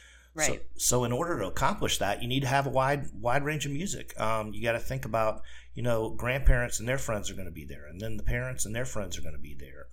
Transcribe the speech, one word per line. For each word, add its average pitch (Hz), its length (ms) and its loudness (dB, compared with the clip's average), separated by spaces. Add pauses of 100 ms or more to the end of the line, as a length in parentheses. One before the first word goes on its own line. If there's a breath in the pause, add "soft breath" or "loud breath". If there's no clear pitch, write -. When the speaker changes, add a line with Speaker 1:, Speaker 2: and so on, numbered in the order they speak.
(360 loud breath)
Speaker 1:
So, 151 160 2
Speaker 2:
Right. - 120 -2 (140)
Speaker 1:
so 123 260 4
in 117 80 0
order 160 280 0
to 98 60 0
accomplish 135 540 2
that, 101 240 0
you 123 40 -2
need 131 120 0
to 135 80 0
have 139 180 2
a 131 60 -2
wide, 131 420 2
wide 120 300 2
range 147 240 -2
of 143 40 -4
music. - 480 -4
Um, 110 320 0
you 107 120 -2
gotta 117 160 0
think 131 260 -4
about, 110 380 0 (320 loud breath)
you 117 80 -4
know, 113 260 2
grandparents 123 720 4
and 113 100 -2
their 135 80 2
friends 101 320 -2
are 95 60 -8
gonna 92 160 -6
be 78 140 -10
there, 76 200 -12
and 82 160 -12
then 110 160 0
the 107 60 0
parents 123 420 2
and 107 100 -4
their 123 100 -2
friends 98 300 -4
are - 60 -2
gonna 78 160 2
be 73 220 -4
there. 69 340 -12